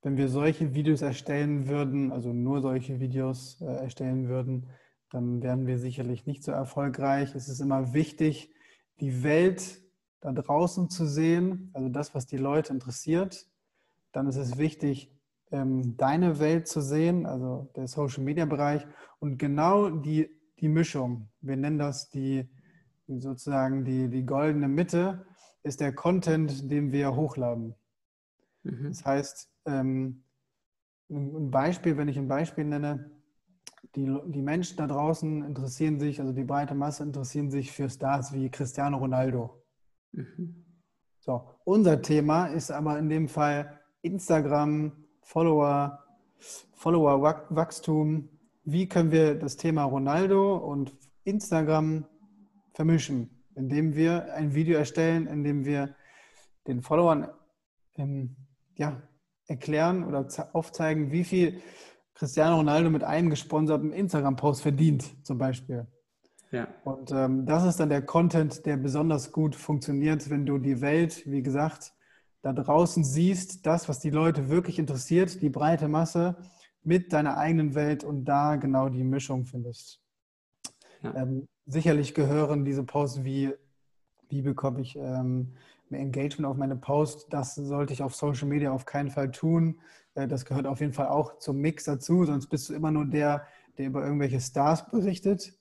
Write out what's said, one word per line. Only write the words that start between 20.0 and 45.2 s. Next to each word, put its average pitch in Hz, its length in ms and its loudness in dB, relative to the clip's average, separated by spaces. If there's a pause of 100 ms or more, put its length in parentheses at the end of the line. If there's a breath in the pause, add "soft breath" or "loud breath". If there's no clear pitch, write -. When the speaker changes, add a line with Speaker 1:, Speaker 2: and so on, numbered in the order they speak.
Speaker 1:
die 156 100 0
Mischung. 131 600 0 (120)
Wir 139 160 -6
nennen 147 220 -2
das 143 320 -4
die, 135 380 -2 (580 soft breath)
sozusagen 135 800 -2
die, 131 240 0
die 127 180 -2
goldene 143 420 2
Mitte, 175 560 0 (380 loud breath)
ist 143 180 -6
der 139 140 -2
Content, 156 760 0
den 147 220 0
wir 139 220 0
hochladen. 120 600 -2 (880)
Speaker 2:
Mhm. 139 260 -8
Speaker 1:
Das - 160 -10
heißt, 139 460 -4 (160)
ähm, 131 580 -2 (880)
ein, 143 260 -6
ein 147 140 -4
Beispiel, 151 460 0
wenn 147 120 0
ich 135 100 -2
ein 139 100 -4
Beispiel 151 360 -2
nenne, 147 460 -4 (840)
die, 135 160 -2 (160)
die 143 160 -6
Menschen 165 360 -2
da 151 80 -2
draußen 151 580 -2
interessieren 143 560 -2
sich, 147 200 -2
also 131 120 -4
die 131 120 -4
breite 139 300 -2
Masse 143 280 -4
interessieren 143 480 -4
sich 135 220 -4
für 139 160 -4
Stars 135 440 -2
wie 131 180 -2
Cristiano 139 480 -4
Ronaldo. 131 640 -2 (500)
Speaker 2:
Mhm. - 520 -10 (560)
Speaker 1:
So, 127 300 -6 (140)
unser 180 380 6
Thema 151 440 4
ist 160 240 -4
aber 147 280 -2
in 156 100 0
dem 156 200 0
Fall 147 520 -2 (220)
Instagram, 151 880 0 (300)